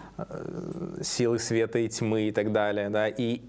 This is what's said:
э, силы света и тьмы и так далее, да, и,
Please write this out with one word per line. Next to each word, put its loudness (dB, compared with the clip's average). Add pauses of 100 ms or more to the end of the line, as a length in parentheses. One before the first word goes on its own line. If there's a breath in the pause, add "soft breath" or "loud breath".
(180 loud breath)
э, -8
силы 2
света 2
и 2
тьмы 2
и -2
так 2
далее, 2
да, 2
и, -2